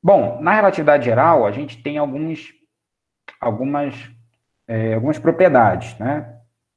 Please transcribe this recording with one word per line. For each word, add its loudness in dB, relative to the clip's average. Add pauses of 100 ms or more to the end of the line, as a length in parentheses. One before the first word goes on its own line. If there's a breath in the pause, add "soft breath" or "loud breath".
Bom, 2
na 2
relatividade 2
geral, 2
a 0
gente -12
tem -8
alguns, -8 (880)
algumas, -6 (560)
é, -2
algumas -2
propriedades, 2
né? -8 (400)